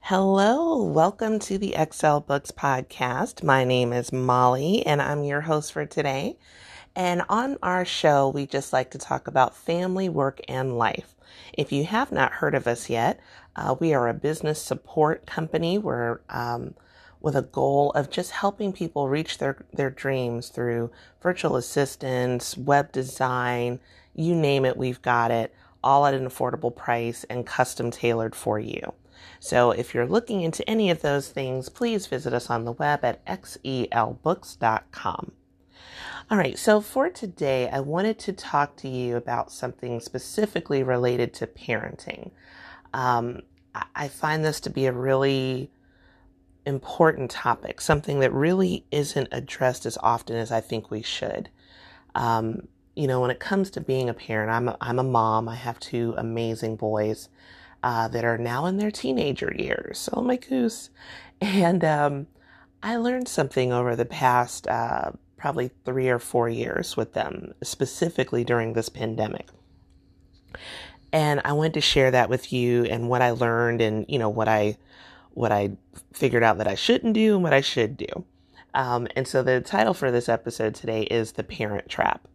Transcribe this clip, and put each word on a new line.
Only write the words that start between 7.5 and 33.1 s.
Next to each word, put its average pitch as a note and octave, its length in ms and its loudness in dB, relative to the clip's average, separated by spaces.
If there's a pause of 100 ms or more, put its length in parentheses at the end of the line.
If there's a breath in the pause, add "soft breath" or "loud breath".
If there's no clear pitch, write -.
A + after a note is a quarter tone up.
our F3+ 240 0
show, C#3+ 420 4
we C#3 200 -2
just - 260 -4
like C3 160 2
to - 80 -16
talk - 300 -6
about C3+ 280 4
family, F#3 540 -2
work, C3+ 380 -2
and C3 320 -2
life. - 340 -2 (400 loud breath)
If - 180 -2
you C#3 120 0
have A3 280 -2
not C#3 200 2
heard D3+ 240 -2
of C3+ 100 0
us A#2+ 240 -2
yet, A#2+ 300 2 (360 loud breath)
uh, - 240 0
we E3 140 2
are A#2+ 160 4
a A2+ 60 -2
business D3+ 440 -2
support - 680 -2
company. E3 500 -2
We're, A#2+ 440 -4 (100)
um, A#2+ 420 -4 (480 soft breath)
with D3 140 0
a C3+ 80 2
goal C#3 480 2
of C#3+ 180 0
just - 220 -6
helping G3+ 420 -2
people D3 360 -2
reach D#3 280 -2
their, C#3 340 -4
their C3+ 200 -2
dreams B2 580 -4
through A#2+ 400 -2 (320 loud breath)
virtual E3 340 0
assistants, B2+ 1000 -2
web C#3+ 340 2
design, B2 880 -2 (360 soft breath)
you E3 180 0
name C#3+ 320 4
it, B2+ 100 2
we've B2 280 -4
got A#2+ 260 2
it, A#2 240 0 (300 soft breath)
all C#3 220 6
at C#3 80 4
an C3 140 -2
affordable B2+ 480 -2
price A#2 500 -2
and B2 200 -6
custom B2 460 -2
tailored A2+ 440 0
for G#2+ 240 -2
you. - 340 -8 (460 loud breath)
So B2 320 4
if A#2+ 220 -2
you're A#2+ 120 0
looking G3+ 360 0
into D#3+ 280 -4
any G#3+ 200 2
of D#3+ 120 0
those C#3+ 280 0
things, C3 400 -6
please A3+ 380 -2
visit B2 260 -4
us B2+ 160 -2
on A#2 160 -2
the A#2+ 60 -4
web D3 320 0
at A#2+ 220 -2